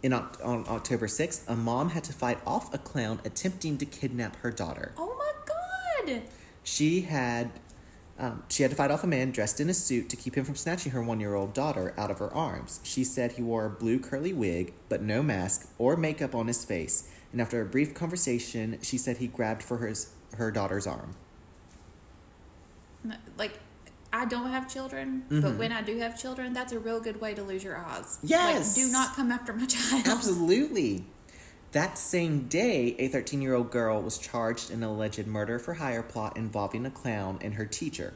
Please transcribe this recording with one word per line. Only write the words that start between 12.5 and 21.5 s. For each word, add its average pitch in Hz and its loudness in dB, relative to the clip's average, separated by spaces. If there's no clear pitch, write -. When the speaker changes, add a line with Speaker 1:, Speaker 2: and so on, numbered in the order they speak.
Speaker 1:
She - 0
said 120 0
he 123 -6
wore 113 2
a 107 0
blue 117 2
curly 147 -2
wig, 92 0
but - 2
no 107 2
mask 95 0
or 127 6
makeup 151 0
on 113 0
his 120 0
face. 82 -2
And 120 0
after 117 0
a 104 0
brief 143 2
conversation, 120 -2
she - -2
said 123 0
he 120 -2
grabbed 110 -2
for 120 -2
hers, 110 -4
her 110 0
daughter's 98 0
arm. 64 -8